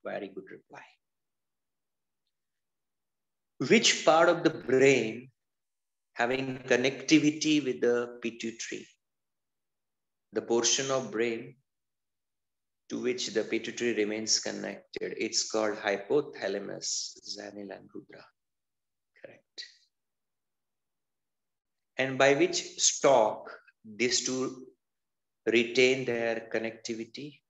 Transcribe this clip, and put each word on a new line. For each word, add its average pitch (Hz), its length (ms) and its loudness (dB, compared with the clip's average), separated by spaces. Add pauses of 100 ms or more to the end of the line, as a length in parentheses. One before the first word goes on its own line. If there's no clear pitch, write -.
Very 98 260 -8
good - 200 -14
reply. - 340 -20 (2750)
Which - 380 4
part 170 240 8
of 165 140 2
the 160 60 6
brain 123 800 4 (840)
having 131 460 -2
connectivity 147 1040 2
with 123 180 -2
the 120 400 0
pituitary? 113 680 -8 (1400)
The 107 100 -2
portion 123 500 0
of 123 200 -2
brain 117 440 -4 (1300)
to 117 100 -6
which 120 340 -4
the 107 100 0
pituitary 113 500 -4
remains 107 460 0
connected. 101 760 -8
It's - 320 -4
called 107 260 -2
hypothalamus, 98 1500 -4
Zanil 101 480 -14
and 95 220 -16
Rudra. - 320 -18 (960)
Correct. - 440 -20 (2250)
And 131 200 -2
by 139 160 6
which - 460 0
stalk - 720 4 (340)
these 113 400 -2
two 131 400 -4 (800)
retain 123 600 4
their 117 460 -2
connectivity? 113 1000 -8